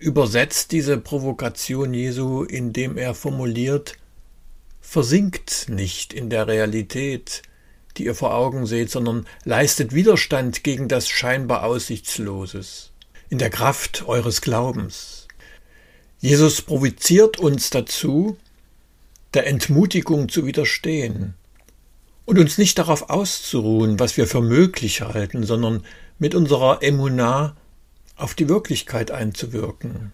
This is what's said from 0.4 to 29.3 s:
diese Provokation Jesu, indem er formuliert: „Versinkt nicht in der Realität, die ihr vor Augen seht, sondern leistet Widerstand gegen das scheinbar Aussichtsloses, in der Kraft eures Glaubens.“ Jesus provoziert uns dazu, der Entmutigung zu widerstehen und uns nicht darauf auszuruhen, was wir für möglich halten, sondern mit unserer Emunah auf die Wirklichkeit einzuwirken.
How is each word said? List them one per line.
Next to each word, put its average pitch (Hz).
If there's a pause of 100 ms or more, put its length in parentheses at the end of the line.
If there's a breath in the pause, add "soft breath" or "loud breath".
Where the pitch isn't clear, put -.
diese 143
Provokation 131
Jesu, 131
indem 127
er 123
formuliert: 131 (840)
„Versinkt 170
nicht -
in 117
der 110
Realität, 110 (540 soft breath)
die -
ihr 117
vor 113
Augen 127
seht, 117
sondern 117 (180 loud breath)
leistet 123
Widerstand 147
gegen 135
das 127
scheinbar 123
Aussichtsloses, 104 (360 soft breath)
in 131
der 117
Kraft -
eures 120
Glaubens.“ 117 (1080 soft breath)
Jesus 147
provoziert 170
uns 143
dazu, 147 (960)
der 127
Entmutigung 147
zu 156
widerstehen 131 (880)
und 190
uns 156
nicht 202
darauf 160
auszuruhen, 110
was 123
wir 123
für 123
möglich 120
halten, 107
sondern 113 (340 loud breath)
mit 151
unserer 139
Emunah 139 (600)
auf -
die 156
Wirklichkeit 147
einzuwirken. 110